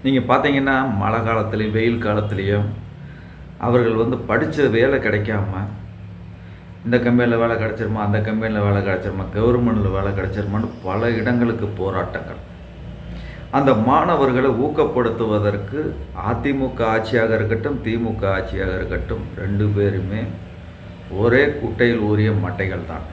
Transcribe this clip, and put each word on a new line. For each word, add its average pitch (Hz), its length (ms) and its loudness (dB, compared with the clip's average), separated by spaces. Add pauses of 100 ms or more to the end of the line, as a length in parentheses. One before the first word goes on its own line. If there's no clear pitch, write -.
நீங்க 135 260 4
பார்த்தீங்கன்னா, 139 480 4 (240)
மழை 107 240 2
காலத்துலயும் 107 500 0
வெயில் 117 300 2
காலத்துலயும் 104 600 0 (1000)
அவர்கள் 117 360 4
வந்து 120 160 0 (120)
படிச்ச 143 360 2 (100)
வேலை 131 280 4
கிடைக்காம, 101 580 0 (1200)
இந்த 120 180 4
கம்பெனில 120 400 4
வேலை 117 160 2
கிடைச்சிருமா, 107 480 -2
அந்த 104 220 2
கம்பெனில 110 380 0
வேலை 101 200 4
கிடைச்சிருமா, 95 480 -2
கவர்மெண்ட்ல 113 640 4
வேலை 98 200 0
கிடைச்சிருமான்னு 101 540 -2 (160)
பல 110 320 0
இடங்களுக்கு 117 500 0 (120)
போராட்டங்கள். 92 600 -4 (1160)
அந்த 135 120 4 (200)
மாணவர்களை 139 600 4 (140)
ஊக்கப்படுத்துவதற்கு 110 1120 0 (520)
அ 120 40 2 (120)
தி 139 140 2
மு 131 80 0 (100)
க 113 160 2
ஆட்சியாக 110 460 2
இருக்கட்டும், 113 440 0
தி 110 100 0 (100)
மு 107 80 -2 (100)
க 98 160 2
ஆட்சியாக 92 400 -4
இருக்கட்டும், 87 440 -4 (200)
ரெண்டு 101 240 0 (100)
பேருமே 98 460 0 (1000)
ஒரே 120 240 6 (160)
குட்டையில் 113 480 2
ஊறிய 104 240 4 (140)
மட்டைகள் 92 440 -4
தான். 78 220 -8